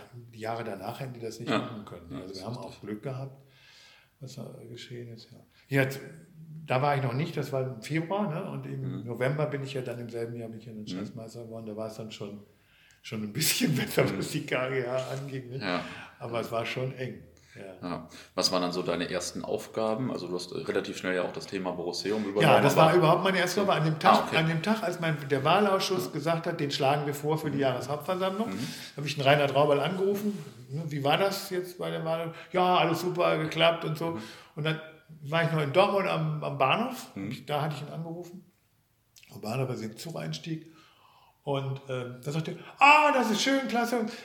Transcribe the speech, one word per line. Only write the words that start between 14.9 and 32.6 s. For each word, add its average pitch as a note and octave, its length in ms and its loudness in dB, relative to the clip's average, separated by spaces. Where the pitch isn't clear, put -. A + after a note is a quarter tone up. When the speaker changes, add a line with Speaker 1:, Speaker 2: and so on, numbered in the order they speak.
Speaker 1:
anging, C3+ 380 -8
ne? B2+ 100 -10
Speaker 2:
Ja. F2+ 240 -2
Speaker 1:
Aber A#2 220 -4
es G#2 100 -6
war A2+ 140 -2
schon C3 300 -4
eng. B2+ 280 -10
Ja. F#2 340 -12
Speaker 2:
Ja. - 200 -8
Was F#2 160 2
waren F#2 100 4
dann F2 100 0
so F2 120 -2
deine F2 260 0
ersten F2+ 340 -4
Aufgaben? A2 680 -2
Also F2 160 -6
du F2+ 80 -4
hast, - 160 -6
äh, E2 80 -6
relativ G2 380 -2
schnell F#2 180 -2
ja F2+ 80 2
auch F2+ 100 -4
das E2+ 140 -8
Thema F#2 240 -4
Borosseum F2 520 -2
übernommen, G2+ 200 2
Speaker 1:
Ja, C3 180 10
das - 140 6
war D#3+ 140 10
Speaker 2:
aber E3+ 100 6
Speaker 1:
überhaupt E3+ 240 6
mein F#3+ 100 4
erster F3+ 280 2
Speaker 2:
Ja. F#3+ 60 2
Speaker 1:
Mal. E3+ 120 4
An D#3 60 4
dem D#3 100 2
Speaker 2:
Ah, - 40 -4
Speaker 1:
Tag, G3 280 8
Speaker 2:
okay. - 100 0
Speaker 1:
an D#3+ 100 4
dem D#3+ 140 2
Tag, G#3+ 220 2
als F3 160 -2
mein, D#3+ 180 0
der C3+ 160 2
Wahlerausschuss F#3+ 600 4
Speaker 2:
Ja. - 60 -6
Speaker 1:
gesagt D#3+ 340 0
hat, D#3+ 140 -2
den C#3+ 100 0
schlagen C#3+ 380 2
wir C#3 80 -2
vor D#3 240 0
für D#3 100 -4
die C#3 60 -2
Speaker 2:
Mhm. C#3 60 0
Speaker 1:
Jahreshauptversammlung, E3 880 0
Speaker 2:
Mhm. F#3+ 180 -4
Speaker 1:
habe D3 120 -6
ich C3+ 80 -4
den C#3+ 80 -2
Reinhard C#3 320 6
Raubal C#3+ 240 6
angerufen. G3 580 0
„Ne, D3+ 180 -6
wie C#3+ 160 -4
war D3 140 4
das F#3+ 320 0
jetzt F3+ 300 -6
bei E3 100 -4
der E3 160 -4
Wahl?“ E3 260 -2
„Ja, F3+ 260 6